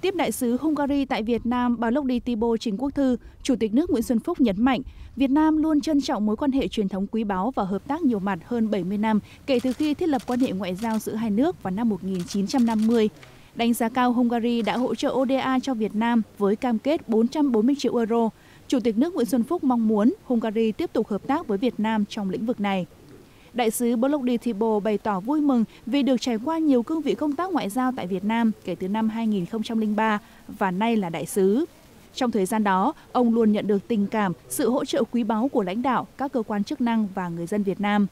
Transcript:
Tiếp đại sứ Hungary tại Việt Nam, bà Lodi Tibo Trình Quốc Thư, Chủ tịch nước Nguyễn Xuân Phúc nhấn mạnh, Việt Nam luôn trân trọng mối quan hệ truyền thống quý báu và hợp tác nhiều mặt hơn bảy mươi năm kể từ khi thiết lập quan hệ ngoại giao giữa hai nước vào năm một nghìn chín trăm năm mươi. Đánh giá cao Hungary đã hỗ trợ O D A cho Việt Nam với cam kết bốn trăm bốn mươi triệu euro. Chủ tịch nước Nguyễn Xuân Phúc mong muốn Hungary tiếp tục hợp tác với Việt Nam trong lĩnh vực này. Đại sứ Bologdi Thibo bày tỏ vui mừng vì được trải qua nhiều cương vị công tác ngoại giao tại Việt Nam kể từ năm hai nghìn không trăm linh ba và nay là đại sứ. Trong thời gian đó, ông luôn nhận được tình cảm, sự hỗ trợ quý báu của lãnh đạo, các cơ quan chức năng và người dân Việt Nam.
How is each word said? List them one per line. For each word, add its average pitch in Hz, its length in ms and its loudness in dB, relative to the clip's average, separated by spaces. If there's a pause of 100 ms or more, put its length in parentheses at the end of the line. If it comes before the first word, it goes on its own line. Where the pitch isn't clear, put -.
Tiếp 381 140 0
đại 277 180 0
sứ 240 280 0
Hungary 285 440 0
tại 233 180 -2
Việt 220 240 -2
Nam, 247 320 0
bà 226 120 0
Lodi 254 300 0
Tibo 233 360 0
Trình 220 220 -2
Quốc 277 160 -2
Thư, 262 220 2 (260)
Chủ 254 140 0
tịch 208 180 -2
nước 320 160 2
Nguyễn 247 120 0
Xuân 233 180 0
Phúc 339 200 -4
nhấn 208 220 2
mạnh, 254 200 2 (340)
Việt 254 140 2
Nam 311 260 4
luôn 311 240 2
trân 302 200 2
trọng 214 260 -2
mối 214 100 0
quan 285 160 0
hệ 262 160 0
truyền 196 200 -2
thống 196 180 -4
quý 226 180 -2
báu 202 320 -2
và 214 80 0
hợp 190 240 -4
tác 311 140 -2
nhiều 247 160 2
mặt 190 260 -4
hơn 226 260 -2
bảy 202 140 -2
mươi 196 140 -4
năm 214 220 2 (260)
kể 262 160 2
từ 262 100 0
khi 302 220 0
thiết 349 140 -2
lập 269 180 0
quan 247 140 -2
hệ 262 120 0
ngoại 190 220 -4
giao 220 240 -2
giữa - 160 -6
hai 220 160 -2
nước 269 320 0
vào 190 80 -4
năm 220 180 -2
một 190 160 -2
nghìn 185 200 -2
chín 196 220 -2
trăm 247 200 2
năm 220 200 2
mươi. 226 220 4 (460)
Đánh 233 200 2
giá 233 140 0
cao 247 240 2
Hungary 240 500 2
đã 202 140 0
hỗ 240 180 0
trợ 277 140 -2
O 254 180 2
D 247 60 0 (100)
A 262 160 2
cho 254 160 -2
Việt 214 200 -2
Nam 226 280 2 (160)
với 202 180 2
cam 240 220 0
kết 294 300 -2
bốn 226 200 2
trăm 294 240 0
bốn 220 140 4
mươi 285 120 4
triệu 240 180 -2
euro. 233 320 0 (400)
Chủ 269 120 2
tịch 208 180 0
nước 339 160 2
Nguyễn 294 120 0
Xuân 247 160 2
Phúc 330 220 -2
mong 240 240 2
muốn 220 260 4 (100)
Hungary 226 480 0
tiếp 339 200 -4
tục 233 160 0
hợp 196 180 -4
tác 302 200 -2
với 196 120 -2
Việt 233 220 0
Nam 214 240 2
trong 202 260 -6
lĩnh 208 160 -4
vực 240 140 -2
này. 196 260 -2 (680)
Đại 233 180 0
sứ 240 260 0
Bologdi 254 400 0
Thibo 220 440 0
bày 208 180 0
tỏ 202 220 -2
vui 285 200 0
mừng 262 240 4 (220)
vì 277 160 0
được 254 180 2
trải 233 240 -2
qua 320 140 -2
nhiều 277 240 4
cương 320 180 -4
vị 269 140 0
công 302 180 -2
tác 349 200 -4
ngoại 208 180 -2
giao 254 260 -2
tại 185 100 -6
Việt 185 180 -4
Nam 226 280 2 (120)
kể 180 100 -4
từ 185 140 -6
năm 220 200 0
hai 226 180 -4
nghìn 202 200 0
không 220 160 -6
trăm 226 160 -4
linh 214 180 0
ba 220 220 2 (300)
và 196 220 -2
nay 220 260 0
là 190 120 0
đại 165 180 -6
sứ. 202 380 2 (500)
Trong 254 160 0
thời 202 160 0
gian 220 180 0
đó, 196 280 2 (200)
ông 240 220 4
luôn 226 180 4
nhận 208 140 0
được 196 220 0
tình 202 180 0
cảm, 202 260 0 (160)
sự 247 220 0
hỗ 262 140 0
trợ 285 180 0 (100)
quý 240 120 0
báu 220 240 0
của 269 140 0
lãnh 196 200 -4
đạo, 240 240 0 (100)
các 269 160 -6
cơ 240 100 -2
quan 208 220 -2
chức 302 160 -6
năng 226 340 0
và 185 140 -6
người 170 180 -6
dân 208 160 -2
Việt 190 180 -2
Nam. 202 320 2